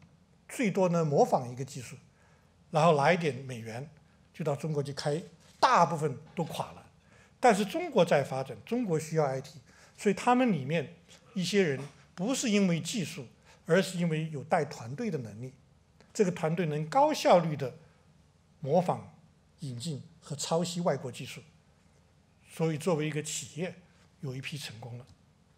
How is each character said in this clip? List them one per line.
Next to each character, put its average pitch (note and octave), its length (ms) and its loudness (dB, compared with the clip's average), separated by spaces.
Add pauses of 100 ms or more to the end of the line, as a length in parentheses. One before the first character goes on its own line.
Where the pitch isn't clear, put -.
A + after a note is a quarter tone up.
(480)
最 A3+ 220 0
多 F#3 180 2
呢 E3+ 160 2
模 D3+ 200 4
仿 C#3 260 0
一 B2+ 40 -12
个 C3 100 -8
技 C3+ 180 -12
术， - 140 -16 (720)
然 D#3 140 4
后 E3 120 6
拿 C#3+ 160 6
一 F#3 60 4
点 D#3 160 -2 (100)
美 B2+ 160 -10
元 A2+ 300 -10 (420)
就 - 120 -10
到 C#3+ 120 0
中 D#3 160 -6
国 C#3+ 100 -2
去 C#3 120 -8
开， D3+ 280 -2 (380)
大 A#3+ 240 8
部 E3 120 0
分 C#3+ 220 -4 (160)
都 F3 100 -4
垮 - 280 -8
了。 - 180 -20 (480)
但 B3 160 8
是 G3+ 100 2
中 E4 260 -4
国 G3+ 140 4
在 D#3 200 4
发 C3+ 180 -4
展， B2 220 -10
中 B3 200 -4
国 E3 140 0
需 D#3+ 180 -4
要 D3+ 100 4
I C3 140 -4
T， - 200 -18 (360)
所 - 140 2
以 F#3+ 40 2
他 B3 200 2
们 B3 180 4
里 C#3 120 -2
面 D3 320 -2 (380)
一 F3+ 100 -2
些 G3 180 2
人 C#3 180 0 (340)
不 A3 200 -2
是 B3+ 160 -2
因 G3+ 160 4
为 E3+ 140 0
技 F3+ 240 -4
术， C3 220 -10 (400)
而 E3 140 6
是 F3+ 180 -4
因 E3+ 100 0
为 D#3+ 220 -2
有 C#3 140 -8
带 E3+ 200 2
团 B2 320 -10
队 A#3 140 -4
的 D#3 80 -4
能 G#2+ 220 -10
力， B2+ 120 -12 (600)
这 G#3+ 120 2
个 F3 80 2
团 E3 220 -2
队 F3 120 0
能 D3+ 220 -2
高 C#4+ 260 4
效 A3+ 240 6
率 E3 180 0
的 C3+ 180 -6 (840)
模 E3+ 220 2
仿、 A#2+ 320 -4 (460)
引 B2+ 180 -10
进 B2+ 240 -8 (180)
和 - 160 -12
抄 E3 260 -2
袭 F3 180 -4
外 F3 160 0
国 B2+ 140 -10
技 B2+ 140 -14
术， - 160 -14 (1080)
所 E3 240 -2
以 D3+ 40 -4
作 E3 200 0
为 D3+ 100 -2
一 D#3 40 -2
个 D3 120 -4
企 - 380 -10
业， F3 140 -8 (460)
有 C3 140 -8
一 C3+ 60 -10
批 C3+ 180 -12
成 G#2+ 220 -14
功 A#2+ 180 -14
了。 - 80 -18 (520)